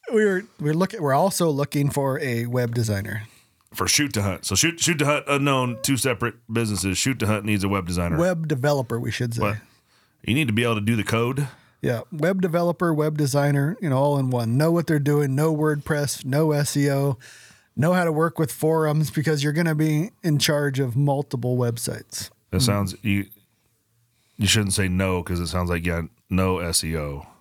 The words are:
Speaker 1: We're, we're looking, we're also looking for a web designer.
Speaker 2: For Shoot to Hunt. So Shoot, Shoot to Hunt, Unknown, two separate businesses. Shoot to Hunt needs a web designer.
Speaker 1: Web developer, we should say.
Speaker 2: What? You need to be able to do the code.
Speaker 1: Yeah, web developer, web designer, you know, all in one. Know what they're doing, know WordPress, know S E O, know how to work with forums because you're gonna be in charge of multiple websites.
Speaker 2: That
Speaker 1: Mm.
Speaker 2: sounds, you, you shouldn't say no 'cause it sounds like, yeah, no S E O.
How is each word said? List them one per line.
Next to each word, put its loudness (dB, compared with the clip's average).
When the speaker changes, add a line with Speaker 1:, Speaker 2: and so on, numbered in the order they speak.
Speaker 1:
We're, 2
we're 0
looking, -2
we're 2
also 2
looking 0
for -2
a -2
web -2
designer. -2
Speaker 2:
For -2
Shoot 0
to 0
Hunt. -4
So -2
Shoot, 0
Shoot 0
to 2
Hunt, 0
Unknown, 0
two 0
separate -2
businesses. 0
Shoot -2
to 0
Hunt 0
needs 0
a 0
web 0
designer. 0
Speaker 1:
Web 0
developer, 0
we -4
should -4
say. -4
Speaker 2:
What? 0
You 0
need 0
to -2
be 2
able 0
to -4
do 0
the -2
code. -2
Speaker 1:
Yeah, -2
web 0
developer, 0
web 0
designer, 2
you -2
know, 2
all 2
in 0
one. 0
Know 4
what 2
they're 2
doing, 2
know 2
WordPress, -2
know 2
S 0
E 2
O, 0
know 2
how 2
to 2
work 0
with 0
forums 2
because 0
you're 0
gonna 0
be 0
in 2
charge 0
of 0
multiple 0
websites. -4
Speaker 2:
That 0
Speaker 1:
Mm. 2
Speaker 2:
sounds, 0
you, 0
you 0
shouldn't 2
say 0
no 0
'cause -4
it -4
sounds -2
like, 0
yeah, -2
no 2
S -2
E -4
O. -6